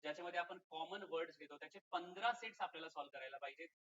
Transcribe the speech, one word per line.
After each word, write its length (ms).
ज्याच्यामध्ये 360
आपण 180
कॉमन 320
वर्ड्स 360
घेतो, 180
त्याचे 220
पंधरा 420
सेट्स 280
आपल्याला 280
सॉल्व्ह 240
करायला 260
पाहिजेत. 300